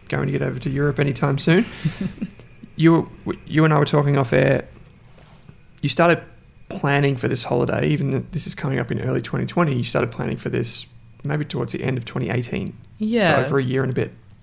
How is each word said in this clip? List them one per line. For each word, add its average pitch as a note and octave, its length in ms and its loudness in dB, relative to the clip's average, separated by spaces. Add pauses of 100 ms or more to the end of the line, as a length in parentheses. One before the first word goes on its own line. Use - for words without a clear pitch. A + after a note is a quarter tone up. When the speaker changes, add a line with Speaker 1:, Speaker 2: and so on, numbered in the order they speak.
Speaker 1:
going C#3 160 -2
to C#3+ 60 -2
get C#3 100 -2
over C3+ 160 -4
to C3 120 -6
Europe C#3+ 300 0
anytime C#3 380 0
soon. F3 280 4 (340)
<laughs> - 360 -8 (440)
You, E3 300 6 (380)
you D#3 180 4
and D#3 80 6
I D3 60 4
were D3 60 4
talking C#3+ 340 2
off B2 120 0
air. C#3 360 2 (1120)
You C#3 80 0
started E3+ 320 4 (480)
planning C#3 480 2
for B2 100 -2
this A#2+ 140 -2
holiday, C3+ 460 0
even C#3 240 0
though C3+ 200 -2
this D3+ 140 -4
is - 80 -4
coming C3+ 240 -4
up B2 140 -4
in A#2+ 100 -4
early C3 180 0
twenty B2+ 280 -4
twenty, D#3 280 0
you A#2+ 80 -2
started A#2+ 280 -2
planning - 260 -4
for - 120 -8
this A#2+ 360 -4 (380)
maybe D3 200 -2
towards - 300 -6
the - 80 -6
end C3 160 -2
of A#2 80 -8
twenty B2+ 240 -4
eighteen. A#2+ 480 -4 (220)
Speaker 2:
Yeah. G#3+ 380 2
Speaker 1:
So C3 80 2
over C#3 120 0
a C3 60 2
year B2+ 180 0
and C3 80 0
a B2 60 -4
bit. B2+ 160 -2 (320)